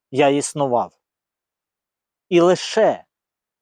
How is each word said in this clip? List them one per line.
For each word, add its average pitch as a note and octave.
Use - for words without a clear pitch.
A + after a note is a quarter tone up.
я C#3
існував. C3+
І F3
лише F3